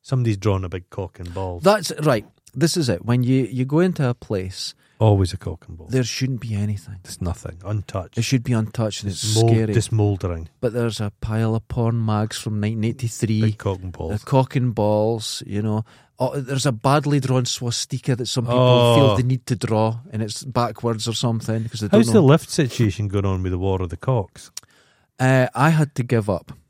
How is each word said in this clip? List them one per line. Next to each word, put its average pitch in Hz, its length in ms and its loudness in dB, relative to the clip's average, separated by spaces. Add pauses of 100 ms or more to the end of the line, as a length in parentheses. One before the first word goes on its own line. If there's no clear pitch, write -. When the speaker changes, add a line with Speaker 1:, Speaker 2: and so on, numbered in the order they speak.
Speaker 1:
Somebody's 117 360 0
drawn 95 260 0
a 87 40 -8
big 90 220 -10
cock - 300 -10
and 87 140 -12
balls. 92 280 -8
Speaker 2:
That's 190 300 2 (100)
right. 139 240 2 (280)
This 160 240 0
is 139 100 0
it. 90 160 -2
When 120 180 2
you, 131 280 2
you 127 160 -4
go 151 140 2
into 175 280 0
a 120 60 -2
place, - 600 -8 (240)
Speaker 1:
Always 98 360 4
a - 20 -10
cock 85 320 -10
and 85 80 -16
balls. 80 140 -18
Speaker 2:
there 127 140 2
shouldn't 127 360 -4
be 113 140 -6
anything. 101 480 -4
Speaker 1:
There's - 180 -18
nothing. 87 460 -6
Untouched. 98 500 -6
Speaker 2:
It 120 60 0
should 123 200 0
be 123 120 -2
untouched, 110 480 -2
and 101 100 -4
it's - 100 -8
Speaker 1:
It's 107 120 -2
mold-, 113 160 4
Speaker 2:
scary. 110 240 2
Speaker 1:
just 113 180 0
mouldering. 95 560 -2 (120)
Speaker 2:
But 117 120 -2
there's 117 280 -2
a 104 200 -4
pile 110 340 0
of 113 140 -4
porn 117 340 0
mags 107 360 -2
from 107 220 -4
nineteen 110 240 -2
eighty-three. 113 580 -2
Speaker 1:
Big 107 160 0
cock 92 240 -4
and 90 100 -10
balls. 95 280 -6
Speaker 2:
The - 60 -20
cock 135 300 2
and 123 180 0
balls, 107 720 0
you 98 140 -4
know. 110 240 -2 (340)
Oh, 131 220 -2
there's 131 240 -4
a 139 80 2
badly 143 480 2
drawn 127 240 0
swastika 123 720 -4
that 120 100 -6
some 120 200 -2
people 123 120 2
Speaker 1:
Oh. 123 380 6
Speaker 2:
feel 110 200 6
the 120 60 2
need 127 260 0
to 117 80 0
draw, 113 420 0 (140)
and 107 100 -4
it's 104 220 -8
backwards 117 640 -2
or 117 60 -4
something, 113 560 -2
'cause 107 120 -10
they 104 80 -4
don't 214 120 6
Speaker 1:
How's 214 60 4
Speaker 2:
know. 117 80 0
Speaker 1:
the 196 80 8
lift 143 260 6
situation 110 600 0
going 98 180 -2
on 92 160 0
with 92 100 -2
the 90 60 -4
War 95 240 0
of 85 80 -6
the 82 80 -10
Cocks? - 520 -4 (680)
Speaker 2:
Uh, 131 360 4
I 139 160 4
had 156 260 2
to 123 60 -2
give 113 280 0
up. 85 220 -4 (180)